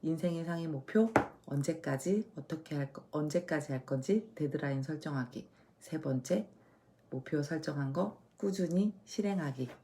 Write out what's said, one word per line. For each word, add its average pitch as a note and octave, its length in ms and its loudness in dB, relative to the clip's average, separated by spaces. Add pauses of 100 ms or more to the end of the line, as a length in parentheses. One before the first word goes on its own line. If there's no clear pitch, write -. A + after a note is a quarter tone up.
인생의 E3 420 0
상위 E3 240 -2
목표 G#3+ 440 4 (340)
언제까지, D#3+ 880 0
어떻게 D3+ 400 -6
할 C#3 160 -2
거-, - 180 -12
언제까지 D3+ 640 0
할 C3 120 -2
건지 F#3+ 520 2
데드라인 C#3 460 0
설정하기. C#3+ 680 -4 (320)
세 D#3 200 -6
번째, D3 480 0 (600)
목표 C#3+ 320 -2
설정한 C#3+ 500 -2
거 F#3 280 -2 (160)
꾸준히 F#3+ 580 2 (100)
실행하기. D3+ 640 -2 (160)